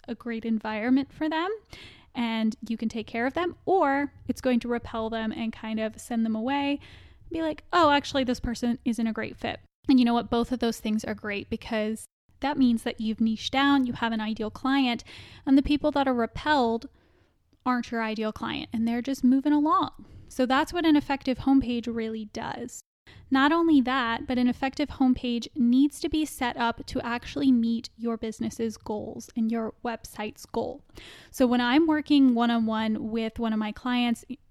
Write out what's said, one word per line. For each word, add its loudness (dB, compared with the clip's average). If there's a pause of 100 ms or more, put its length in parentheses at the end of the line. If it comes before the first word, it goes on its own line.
a -8
great -8
environment 0
for -4
them, -2 (640)
and -2 (120)
you -4
can -4
take -8
care -4
of -4
them, -2 (100)
or 2 (160)
it's -6
going 2
to -4
repel -6
them -4
and -6
kind -8
of -6
send -2
them -2
away -2
and -12
be -4
like, -4
"Oh, 6
actually, 2
this -2
person -4
isn't -2
a -2
great -6
fit." -6 (280)
And 8
you 6
know 4
what? -2
Both 0
of -2
those -2
things -4
are -4
great -8
because -4 (340)
that -2
means 4
that -8
you've -2
niched -2
down, 4
you -6
have -2
an -2
ideal -4
client, 0 (420)
and 6
the 6
people 2
that 2
are 0
repelled 0 (760)
aren't -2
your -2
ideal -2
client, -8
and 0
they're 0
just -4
moving 4
along. 2 (360)
So -2
that's 0
what -2
an 8
effective 0
homepage 2
really -6
does. -10 (480)
Not 4
only 6
that, -2
but 0
an 2
effective -2
homepage 0
needs 4
to -4
be 0
set -4
up -4
to -6
actually 0
meet 2
your -4
business's -6
goals -10
and 0
your -4 (100)
website's -10
goal. -8 (500)
So 2
when 2
I'm 4
working 6
one-on-one 0
with -4
one -2
of 0
my -4
clients, -2 (280)